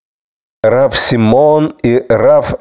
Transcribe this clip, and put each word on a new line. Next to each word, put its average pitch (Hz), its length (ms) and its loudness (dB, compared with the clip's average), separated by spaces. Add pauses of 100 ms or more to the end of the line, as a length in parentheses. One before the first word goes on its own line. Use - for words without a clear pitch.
(640)
Рав 120 340 0
Симон 139 840 0
и 120 260 0
Рав 127 520 0